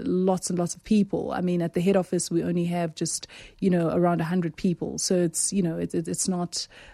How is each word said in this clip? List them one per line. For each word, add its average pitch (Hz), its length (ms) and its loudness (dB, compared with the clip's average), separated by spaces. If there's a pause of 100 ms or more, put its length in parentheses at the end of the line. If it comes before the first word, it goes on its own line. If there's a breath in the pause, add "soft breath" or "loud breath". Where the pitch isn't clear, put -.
lots 185 440 2
and 175 100 0
lots 175 160 -2
of - 80 -20
people. 196 480 2
I 185 100 -2
mean, 175 200 2
at 170 120 -2
the 175 80 0
head 196 160 4
office, 180 320 0
we 170 140 0
only 175 220 0
have 175 300 -2
just, - 320 -6 (320 loud breath)
you 190 100 2
know, 170 200 4
around 175 320 2
a 165 40 -4
hundred 170 300 -2
people. - 440 -2
So - 160 0
it's, 175 360 0
you 190 120 0
know, 165 140 -2
it, 175 180 -4
it, 170 120 -2
it's 180 200 -4
not, 175 400 -4 (260 loud breath)